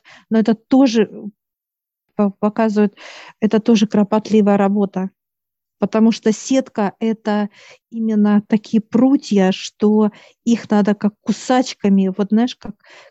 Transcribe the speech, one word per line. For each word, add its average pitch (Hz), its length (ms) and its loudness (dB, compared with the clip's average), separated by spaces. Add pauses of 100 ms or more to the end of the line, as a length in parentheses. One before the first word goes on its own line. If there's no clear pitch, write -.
(300)
Но 220 80 2
это 220 160 2
тоже, 247 500 2
э, - 180 -16 (920)
по-, 202 140 0
показывает, 208 680 -2 (440)
это 214 200 0
тоже 214 280 2
кропотливая 208 680 0
работа. 196 520 -2 (680)
Потому 220 320 2
что 220 200 -2
сетка — 262 680 -4
это 214 500 -4 (400)
именно 214 580 0
такие 226 340 0
прутья, 233 680 0
что 214 580 0 (340)
их - 260 -2
надо 208 240 2
как 208 280 -4
кусачками, 202 920 -2
вот 202 140 -4
знаешь, 226 260 0
как - 180 -18 (360)